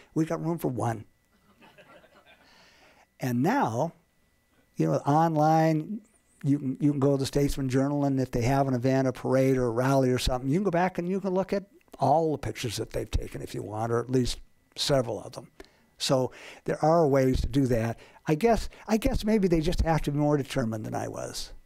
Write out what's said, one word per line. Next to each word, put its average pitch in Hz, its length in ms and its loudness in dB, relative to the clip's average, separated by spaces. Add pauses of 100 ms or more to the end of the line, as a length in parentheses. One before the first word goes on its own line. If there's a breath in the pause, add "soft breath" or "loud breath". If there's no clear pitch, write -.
(140 loud breath)
we've 160 140 0
got 156 160 -4
room 165 140 -2
for 160 100 -4
one." 113 360 -4 (2250 soft breath)
And 123 220 -2
now, 165 500 0 (840)
you 156 100 0
know, 151 120 0
online, 160 1040 2 (420)
you 143 160 0
can, 131 220 -6
you 147 100 4
can 147 80 -4
go 139 140 4
to 139 60 0
the 131 80 -2
Statesman 139 420 -2
Journal, 143 360 0
and 135 160 0
if 127 100 -2
they 123 120 -2
have 139 260 2
an 131 60 0
event, 131 340 2
a 123 40 0
parade, 131 440 2
or 127 100 2
a 117 40 2
rally 131 400 2
or 127 80 2
something, 131 320 -2
you 165 80 2
can 208 60 0
go 185 60 2
back 180 280 0
and 175 100 -4
you 190 120 -2
can 190 120 -4
look 185 200 -2
at 196 120 -4 (360)
all 151 320 2
the 135 60 -4
pictures 113 380 -8
that 113 140 -8
they've 113 200 -8
taken 123 320 -4
if - 120 -12
you 127 80 -8
want, 110 300 -4
or 117 80 2
at 120 100 -8
least 127 300 0 (340)
several 120 480 -2
of - 100 -14
them. - 160 -16 (500 loud breath)
So 131 340 0 (320 loud breath)
there - 200 -4
are 160 220 6
ways 131 360 4
to 117 60 -2
do 131 180 2
that. 117 320 -2 (280 loud breath)
I 156 80 2
guess, 214 340 2 (180 loud breath)
I 214 100 0
guess - 280 0
maybe 208 240 2
they 165 120 4
just 165 220 0
have 160 200 2
to 147 100 -2
be 143 60 -2
more 147 180 4
determined 113 480 -4
than 120 100 -8
I 110 140 -6
was - 440 -10 (120)